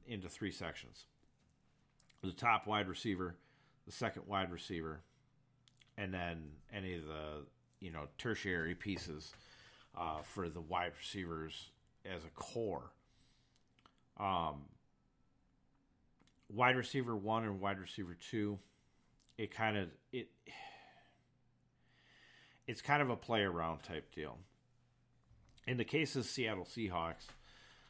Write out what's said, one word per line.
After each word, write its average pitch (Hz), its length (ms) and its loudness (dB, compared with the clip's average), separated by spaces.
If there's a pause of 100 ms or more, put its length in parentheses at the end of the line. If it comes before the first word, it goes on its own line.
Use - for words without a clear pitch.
into 98 220 -6
three 92 240 -2
sections. 76 540 -8 (1120)
The 92 120 -2
top 113 340 4
wide 104 220 4
receiver, 90 480 0 (500)
the 98 60 -12
second 104 340 -4
wide 95 260 0
receiver, 80 480 -4 (1000)
and 92 160 -2
then 85 280 -2 (300)
any 95 220 -4
of 78 120 -6
the, 76 380 -6 (360)
you 90 100 -8
know, 78 160 -6 (100)
tertiary 90 580 0
pieces, 82 600 -6 (640)
uh, 78 240 -2
for 87 260 -4
the 82 120 -6
wide 87 380 2
receivers 82 720 -6 (380)
as 87 180 -6
a 82 60 -12
core. 101 640 -4 (1300)
Um, 85 440 2 (1900)
wide 123 280 8
receiver 120 380 2
one 110 300 2
and 101 160 0
wide 98 180 2
receiver 90 400 -6
two, 104 400 0 (800)
it 107 180 -4
kind 110 220 2
of, 92 120 0 (240)
it, - 160 -6 (2500)
it's 120 140 -4
kind 147 220 8
of 131 80 4
a 110 60 2
play 113 260 4
around 82 400 2
type - 320 -8
deal. 73 240 -6 (1300)
In 123 100 2
the 117 80 4
case 147 320 2
of 120 80 2
Seattle 110 400 0
Seahawks, 87 600 -2 (640)